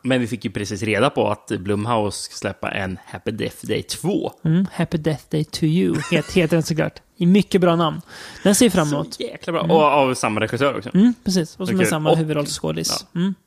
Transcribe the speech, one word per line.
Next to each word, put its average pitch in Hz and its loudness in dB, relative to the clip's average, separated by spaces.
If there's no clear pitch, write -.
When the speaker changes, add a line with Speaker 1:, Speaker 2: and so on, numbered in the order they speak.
Speaker 1:
Men 127 0
vi 113 -4
fick 117 -8
ju 104 -4
precis 104 -6
reda 107 2
på 107 0
att - -8
Blumhouse 104 -2
ska - -16
släppa - -8
en 92 -6
Happy - -8
Death 113 -6
Day - -4
två. - -4
Speaker 2:
Mm, 175 2
Happy 170 -4
Death 151 -4
Day 151 -2
to - -6
You, 165 2
het-, 156 0
heter 170 2
den 160 2
såklart. 156 -4
I 175 0
mycket 185 4
bra 175 4
namn. 160 0
Den 202 4
ser 233 6
fram 175 2
emot. 147 -4
Speaker 1:
Så 254 -8
jäkla - -8
bra. 156 -2
Speaker 2:
Mm. 165 4
Speaker 1:
Och 156 8
av 139 4
samma 110 -2
regissör 120 0
också. - -8
Speaker 2:
Mm, 226 6
precis. 180 -2
Och 185 -4
som 185 -2
är 185 0
Speaker 1:
Okej. 185 4
Speaker 2:
samma 156 0
Speaker 1:
Och 165 6
Speaker 2:
huvudrollsskådis. 156 -4
Speaker 1:
ja. 170 -6
Speaker 2:
Mm. 190 -2